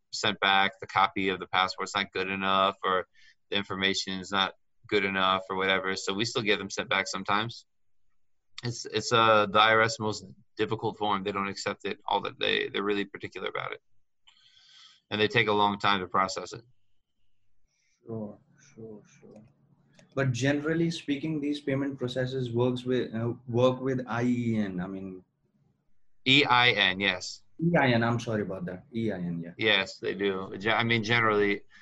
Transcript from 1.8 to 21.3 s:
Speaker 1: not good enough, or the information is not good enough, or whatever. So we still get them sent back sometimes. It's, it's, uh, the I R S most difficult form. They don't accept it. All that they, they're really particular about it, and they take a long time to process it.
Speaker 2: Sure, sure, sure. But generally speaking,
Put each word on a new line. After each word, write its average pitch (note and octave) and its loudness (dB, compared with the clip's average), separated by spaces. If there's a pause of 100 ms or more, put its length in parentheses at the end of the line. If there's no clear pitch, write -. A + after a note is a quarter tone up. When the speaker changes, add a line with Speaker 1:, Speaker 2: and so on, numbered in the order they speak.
Speaker 1:
not G2 -2
good F#2+ -4
enough, F#2+ 2
or F#2 0 (460)
the G2+ -2
information F#2+ -2
is F2+ -12
not F#2+ -2 (340)
good G2+ 2
enough, F#2+ 2
or F#2+ -4
whatever. F#2+ 0
So G2 -4
we A2 -2
still A#2+ -4
get G2+ 2
them F#2+ -6
sent - -8
back F#2+ 0
sometimes. G#2 -4 (1000)
It's, A#2+ -6
it's, - -4
uh, A2 6
the G2+ 2
I A2 6
R A2 6
S A2+ 0
most G#2+ -4 (320)
difficult G#2+ -2
form. G2+ 0
They G2+ -4
don't G2 -2
accept G2 -6
it. G2 -6
All G2+ 0
that G2 -8
they, G2+ 0
they're G2+ -4
really G2+ 0
particular F#2+ -12
about G1+ -8
it, - -14 (1300)
and G#2 0
they G#2+ 4
take A2+ 2
a G#2+ 2
long G#2 2
time G2+ 0
to F2+ -6
process F#2 -2
it. - -14 (1400)
Speaker 2:
Sure, A2 -10 (380)
sure, A2 -18 (200)
sure. G#2 -20 (720)
But C3+ 0
generally D3 0
speaking, D3+ -4